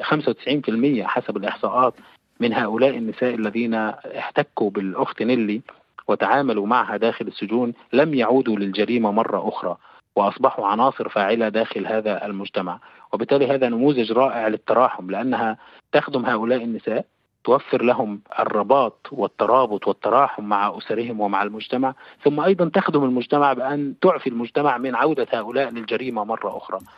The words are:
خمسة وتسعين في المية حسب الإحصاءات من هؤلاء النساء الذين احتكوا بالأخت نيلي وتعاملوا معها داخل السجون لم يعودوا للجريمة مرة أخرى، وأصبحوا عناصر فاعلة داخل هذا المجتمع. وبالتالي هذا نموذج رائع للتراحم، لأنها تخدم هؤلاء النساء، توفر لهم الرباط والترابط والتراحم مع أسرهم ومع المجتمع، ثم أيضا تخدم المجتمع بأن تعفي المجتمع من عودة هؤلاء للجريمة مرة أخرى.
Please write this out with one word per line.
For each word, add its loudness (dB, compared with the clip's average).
خمسة 0
وتسعين -2
في -2
المية 2
حسب -4
الإحصاءات 0
من 2
هؤلاء 2
النساء -2
الذين -2
احتكوا -2
بالأخت -4
نيلي 0
وتعاملوا 2
معها 0
داخل 0
السجون -2
لم 2
يعودوا 2
للجريمة 0
مرة 0
أخرى، -6
وأصبحوا 0
عناصر 2
فاعلة 0
داخل -2
هذا -2
المجتمع. -6
وبالتالي 2
هذا 2
نموذج 2
رائع 2
للتراحم، 2
لأنها -2
تخدم 0
هؤلاء 0
النساء، -4
توفر 2
لهم 0
الرباط 2
والترابط 2
والتراحم 2
مع -2
أسرهم -6
ومع 0
المجتمع، -4
ثم 2
أيضا 2
تخدم 2
المجتمع 2
بأن -4
تعفي 2
المجتمع 0
من -4
عودة 2
هؤلاء -2
للجريمة -4
مرة -4
أخرى. -8